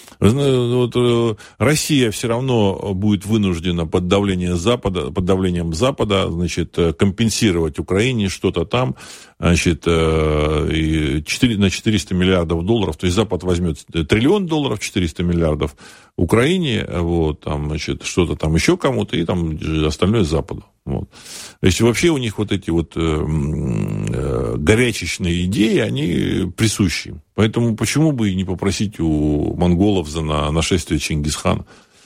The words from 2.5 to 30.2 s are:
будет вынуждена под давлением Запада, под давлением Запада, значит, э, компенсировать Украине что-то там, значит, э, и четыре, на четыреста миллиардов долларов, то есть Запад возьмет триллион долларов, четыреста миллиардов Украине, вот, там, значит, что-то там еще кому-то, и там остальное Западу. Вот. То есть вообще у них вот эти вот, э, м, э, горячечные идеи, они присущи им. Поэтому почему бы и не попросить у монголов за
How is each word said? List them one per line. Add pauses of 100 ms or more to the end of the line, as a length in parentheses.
будет
вынуждена
под
давлением
Запада,
под
давлением
Запада,
значит,
э,
компенсировать
Украине
что-то
там, (420)
значит,
э,
и
четыре,
на
четыреста
миллиардов
долларов,
то
есть
Запад
возьмет (240)
триллион
долларов,
четыреста
миллиардов (400)
Украине,
вот,
там,
значит,
что-то
там
еще
кому-то,
и
там (260)
остальное
Западу. (200)
Вот. (520)
То
есть
вообще
у
них
вот
эти
вот,
э,
м,
э,
горячечные
идеи,
они
присущи
им. (120)
Поэтому
почему
бы
и
не
попросить
у
монголов
за